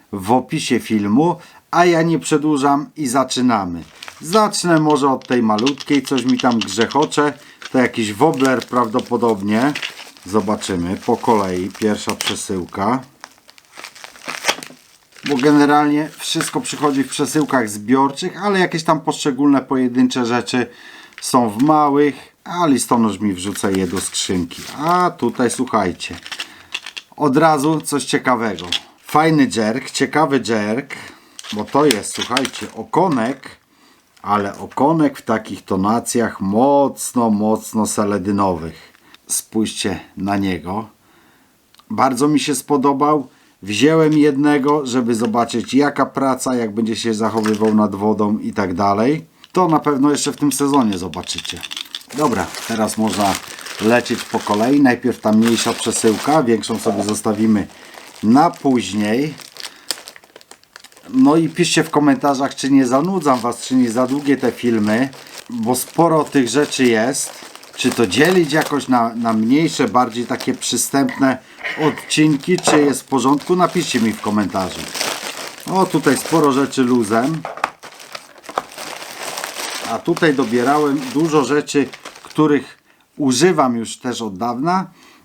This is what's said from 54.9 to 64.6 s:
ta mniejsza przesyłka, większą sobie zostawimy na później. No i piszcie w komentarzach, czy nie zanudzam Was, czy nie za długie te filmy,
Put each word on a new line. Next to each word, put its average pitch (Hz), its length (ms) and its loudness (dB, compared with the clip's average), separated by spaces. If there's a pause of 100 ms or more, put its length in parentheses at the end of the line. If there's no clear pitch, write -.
ta 110 100 0
mniejsza 113 420 4
przesyłka, 117 720 0
większą 113 360 0
sobie 101 240 -2
zostawimy 107 640 0 (560)
na 131 260 6
później. 117 840 0 (1800)
No 135 260 6
i 165 140 4
piszcie 165 340 0
w 156 60 -10
komentarzach, 139 640 0
czy 135 160 -2
nie 135 160 6
zanudzam 147 520 0
Was, 117 220 -4
czy - 140 -2
nie 123 160 4
za 123 160 0
długie 139 300 0
te 127 140 0
filmy, 113 580 0 (400)